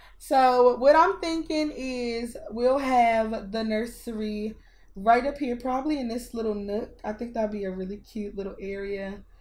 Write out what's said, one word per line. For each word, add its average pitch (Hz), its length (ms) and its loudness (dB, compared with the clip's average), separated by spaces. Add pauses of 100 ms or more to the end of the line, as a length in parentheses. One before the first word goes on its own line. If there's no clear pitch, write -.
(160)
So 247 600 6
what 277 200 8
I'm 370 240 4
thinking 320 560 -2
is 240 640 -6 (120)
we'll 247 280 2
have 226 760 2
the 226 120 -4
nursery 220 920 -6 (400)
right 233 320 4
up 285 100 -4
here, 247 200 -4
probably 269 440 -2
in 240 80 -4
this 240 240 -8
little 220 220 -4
nook. 202 500 -6
I 214 80 -6
think 233 220 -10
that'd 220 160 -2
be 208 140 -6
a 190 60 -4
really 185 280 -8
cute 202 360 -10
little 196 240 -8
area. 196 600 -8 (200)